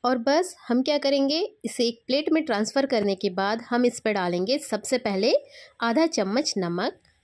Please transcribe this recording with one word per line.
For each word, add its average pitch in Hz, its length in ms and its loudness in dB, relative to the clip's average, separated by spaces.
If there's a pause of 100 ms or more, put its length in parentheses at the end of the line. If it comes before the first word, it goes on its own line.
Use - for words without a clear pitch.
और 254 160 2
बस 311 340 2 (140)
हम 247 140 2
क्या 294 160 2
करेंगे, 277 420 2 (240)
इसे 233 200 -2
एक 233 220 -4
प्लेट 302 260 0
में 320 120 2
ट्रांसफ़र 240 420 0
करने 202 300 2
के 196 160 -2
बाद 202 360 -2
हम 247 180 2
इस 240 140 0
पर 214 120 -2
डालेंगे 185 480 -2
सबसे 220 400 -4
पहले 208 320 0 (500)
आधा 233 260 2
चम्मच 233 500 -2
नमक, 185 420 -4 (240)